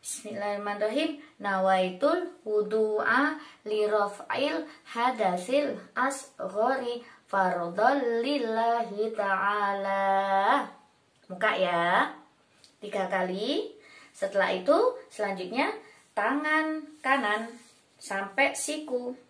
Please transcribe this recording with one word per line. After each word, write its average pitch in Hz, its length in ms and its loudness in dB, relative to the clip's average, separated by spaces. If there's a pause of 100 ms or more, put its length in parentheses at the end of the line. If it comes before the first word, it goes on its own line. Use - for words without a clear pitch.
Bismillahirrahmanirrahim. 208 1200 -4 (160)
Nawaitul 190 1080 0
wudu'a 220 880 2 (320)
li 214 220 0
raf'il 247 760 -2 (320)
hadasil 240 800 0 (160)
asghari 240 1120 -2 (240)
fardhon 190 720 2 (240)
lillahi 226 880 0
ta'ala. 196 1500 2 (600)
Muka 185 300 0
ya, 180 560 2 (640)
tiga 196 300 -4
kali. 196 640 -2 (400)
Setelah 190 400 0
itu, 185 240 2 (320)
selanjutnya 202 640 -4 (400)
tangan 302 720 0 (160)
kanan 226 480 0 (480)
sampai 202 560 -2
siku. 254 640 -6 (140)